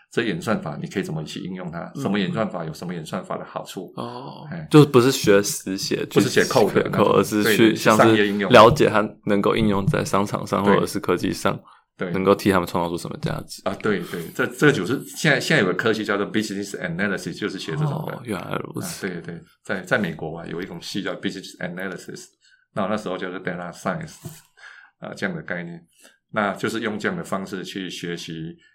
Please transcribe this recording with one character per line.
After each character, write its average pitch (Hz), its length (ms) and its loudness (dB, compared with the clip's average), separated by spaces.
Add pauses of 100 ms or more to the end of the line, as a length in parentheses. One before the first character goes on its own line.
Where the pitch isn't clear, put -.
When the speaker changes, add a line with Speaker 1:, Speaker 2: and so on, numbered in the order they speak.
(100)
Speaker 1:
这 117 120 -2
演 95 180 -2
算 104 220 -2
法 78 180 -8
你 82 80 -8
可 - 100 -6
以 92 40 -2
怎 90 100 -6
么 80 120 -6
去 - 160 -12
应 92 120 -10
用 90 180 -10
它， 85 240 -10
Speaker 2:
嗯。 143 60 -10
Speaker 1:
什 139 100 -2
么 208 80 0
演 196 140 0
算 107 160 -2
法 87 160 -8
有 80 80 -8
什 90 140 -12
么 90 80 -8
演 80 100 -10
算 92 180 -8
法 - 140 -8
的 - 80 -10
好 - 220 -10
处。 92 300 -12
Speaker 2:
哦， 120 540 -12
Speaker 1:
哎。 160 200 -10
Speaker 2:
就 151 100 10
是 147 60 10
不 127 160 8
是 135 100 4
学 101 300 6
死 95 340 -4
写， - 300 -4
Speaker 1:
不 - 120 2
是 - 120 4
写 104 140 4
code 107 280 4
的 - 180 2
那 - 60 -2
种， 107 100 6
Speaker 2:
code， - 120 4
而 101 40 6
是 104 220 2 (100)
去 107 220 6
像 113 180 4
是 120 100 6
Speaker 1:
对， 113 60 8
是 110 40 6
商 - 20 6
业 104 100 4
应 101 120 -2
用。 101 120 -2
Speaker 2:
了 120 200 12
解 107 180 4
它 107 180 2 (200)
能 101 160 2
够 101 120 2
应 110 140 2
用 98 180 0
在 98 160 0
商 98 220 0
场 - 220 -4
上， 101 180 0
Speaker 1:
对。 101 100 6
Speaker 2:
或 98 60 4
者 98 60 2
是 101 120 -6
科 90 160 0
技 90 160 0
上， - 300 -2 (360)
Speaker 1:
对。 90 140 -6
Speaker 2:
能 95 140 -2
够 98 100 6
替 98 160 2
他 92 80 4
们 87 80 0
创 87 180 -2
造 85 60 -4
出 87 60 -4
什 - 120 -8
么 - 120 -10
价 - 260 -4
值。 - 180 -16
Speaker 1:
啊， 98 160 -4
对， 101 240 0
对， 85 300 -10
这， - 120 0
这 147 260 2
就 98 120 0
是 123 200 -2
现 - 260 -2
在， 131 80 4
现 151 180 0
在 131 40 4
有 98 60 4
个 90 80 0
科 113 180 0
技 104 120 -2
叫 104 120 0
做 98 140 -4
business 101 500 -4
analysis， 90 580 -4
就 104 100 -4
是 90 100 -6
写 82 140 -8
这 76 60 -4
种 73 280 -2
的。 - 80 -8
Speaker 2:
哦， - 100 -12
原 101 140 -4
来 - 240 -6
如 - 180 -8
此。 87 260 -8
Speaker 1:
啊， 92 40 -4
对， 85 100 -8
对， 85 200 -12 (240)
在， 95 160 -6
在 120 180 -2
美 87 140 -2
国 80 260 -8
啊， 85 80 -12
有 85 140 -8
一 95 40 -8
种 87 160 -12
系 - 220 -6
叫 90 120 -4
business 92 440 -8
analysis， 90 680 -10 (460)
那 107 100 -4
我 92 60 -2
那 107 80 -2
时 107 120 -6
候 90 80 -4
就 90 140 -6
是 92 100 -10
data 87 320 -8
science， 82 440 -8 (840)
呃， - 140 -12
这 - 120 -6
样 92 80 -4
的 78 80 -8
概 87 200 -8
念， 85 220 -14 (480)
那 104 220 0
就 113 140 -4
是 110 120 -2
用 107 180 -4
这 107 100 -2
样 90 80 -2
的 85 60 -8
方 95 240 -6
式 92 160 -8
去 92 260 -8
学 87 280 -8
习， 82 400 -10 (180)